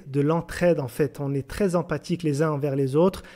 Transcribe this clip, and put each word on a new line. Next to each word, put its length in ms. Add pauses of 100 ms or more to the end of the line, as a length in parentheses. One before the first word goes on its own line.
de 140
l'entraide 580
en 100
fait. 320
On 120
est 160
très 260
empathiques 480
les 200
uns 80
envers 260
les 200
autres 260 (140)